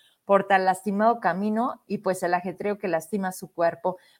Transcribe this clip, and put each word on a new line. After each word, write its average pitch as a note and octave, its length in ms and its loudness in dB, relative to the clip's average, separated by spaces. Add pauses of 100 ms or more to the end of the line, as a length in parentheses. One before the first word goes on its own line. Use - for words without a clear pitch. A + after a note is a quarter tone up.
(260)
por F#3+ 200 4
tan F#3+ 200 4
lastimado G#3 560 2
camino G#3+ 640 -2
y, G#3 120 -6
pues, F#3 220 -2
el F3 120 0
ajetreo F#3+ 440 -2
que G#3 120 -6
lastima F#3 420 -2
su F#3 220 -14
cuerpo". E3+ 440 -2 (220)